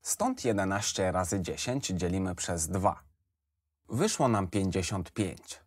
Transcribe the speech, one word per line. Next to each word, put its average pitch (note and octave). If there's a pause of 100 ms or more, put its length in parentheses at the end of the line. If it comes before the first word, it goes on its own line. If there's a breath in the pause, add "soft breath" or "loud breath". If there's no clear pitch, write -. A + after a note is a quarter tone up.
Stąd B3+
jedenaście G2
razy F#2
dziesięć B2
dzielimy F#2
przez E2+
dwa. F#2 (840)
Wyszło D3+
nam G2
pięćdziesiąt F#2+
pięć. -